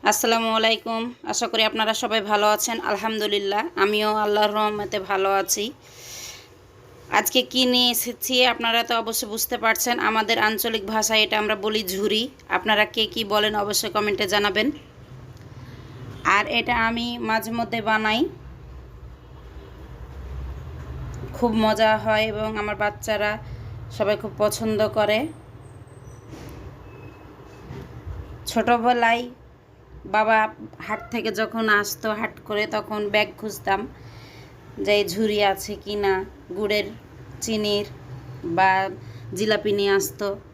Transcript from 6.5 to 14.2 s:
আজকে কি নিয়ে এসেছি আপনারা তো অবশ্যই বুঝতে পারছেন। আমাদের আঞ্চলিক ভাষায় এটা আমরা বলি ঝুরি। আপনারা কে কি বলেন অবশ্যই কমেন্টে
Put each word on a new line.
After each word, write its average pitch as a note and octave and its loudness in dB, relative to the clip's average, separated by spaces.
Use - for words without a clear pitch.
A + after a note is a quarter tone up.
আজকে A3 2
কি B3+ 0
নিয়ে B3 6
এসেছি A#3+ -4
আপনারা A#3 2
তো A#3 -2
অবশ্যই A3+ -2
বুঝতে A3 -4
পারছেন। A3+ 2
আমাদের A3 2
আঞ্চলিক A3 0
ভাষায় A3 2
এটা G#3+ 2
আমরা G#3+ 0
বলি G#3+ -2
ঝুরি। G3+ 0
আপনারা G3 4
কে A3 0
কি A3+ -4
বলেন G#3 2
অবশ্যই G#3 -2
কমেন্টে G#3 0